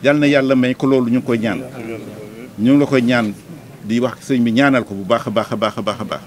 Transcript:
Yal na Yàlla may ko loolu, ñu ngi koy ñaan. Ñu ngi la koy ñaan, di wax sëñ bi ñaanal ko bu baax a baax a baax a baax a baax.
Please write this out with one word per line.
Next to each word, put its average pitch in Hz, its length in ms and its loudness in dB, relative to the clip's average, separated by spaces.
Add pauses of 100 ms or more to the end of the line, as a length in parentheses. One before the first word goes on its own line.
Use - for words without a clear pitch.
Yal 139 160 4
na 147 80 2
Yàlla 135 300 4
may 127 180 2
ko 139 120 -4
loolu, 127 240 2
ñu 127 80 2
ngi 123 80 -2
koy 117 120 0
ñaan. 110 220 -2 (960)
Ñu 120 140 4
ngi 143 80 6
la 143 60 2
koy 135 160 2
ñaan, 117 320 0 (500)
di 113 160 0
wax 107 240 -4
sëñ 127 180 0
bi 117 100 2
ñaanal 131 320 4
ko 101 100 -10
bu 98 100 -8
baax 117 220 0
a 123 40 -4
baax 107 220 -2
a 117 40 -4
baax 107 220 -2
a 117 40 -6
baax 98 180 -4
a 110 40 -6
baax. 80 220 -8